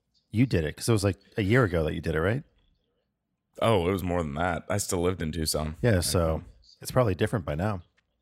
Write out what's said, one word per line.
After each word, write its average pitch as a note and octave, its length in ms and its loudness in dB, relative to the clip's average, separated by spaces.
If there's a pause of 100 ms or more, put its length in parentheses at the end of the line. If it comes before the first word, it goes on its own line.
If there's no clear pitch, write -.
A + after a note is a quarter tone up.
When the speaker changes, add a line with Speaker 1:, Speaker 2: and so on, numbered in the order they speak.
(320)
Speaker 1:
you A#2 160 2
did F2 180 0
it, D2 100 -4
'cause - 140 -4
it - 20 6
was, G#2 120 2
like, G2 160 0 (180)
a A2 60 0
year A#2 200 4
ago E2+ 200 2
that D#2+ 100 -2
you E2 80 -6
did D#2+ 140 -2
it, D#2 60 2
right? A2+ 220 0 (1160)
Speaker 2:
Oh, G2+ 260 4
it F#2+ 40 2
was F#2+ 120 -2
more F2 200 0
than C#2+ 100 -6
that. E2 340 -2
I G2+ 120 -2
still F2+ 240 -2
lived F#2 180 0
in D#2 100 -4
Tucson. D#2 520 -4
Speaker 1:
Yeah, A2+ 140 4
Speaker 2:
I - 20 4
Speaker 1:
so D#2+ 400 0
Speaker 2:
think. - 40 -14 (380)
Speaker 1:
it's - 100 -12
probably A#2 220 2
different G#2+ 320 -2
by D2+ 80 -4
now. F#2 300 -4 (380)